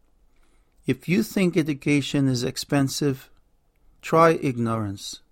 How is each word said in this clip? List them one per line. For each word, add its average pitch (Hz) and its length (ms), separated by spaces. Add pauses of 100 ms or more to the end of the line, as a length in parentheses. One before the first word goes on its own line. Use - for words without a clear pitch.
(840)
"If - 240
you 196 140
think 185 340
education 147 720
is 127 160
expensive, 139 880 (680)
try 165 320
ignorance." 113 880 (100)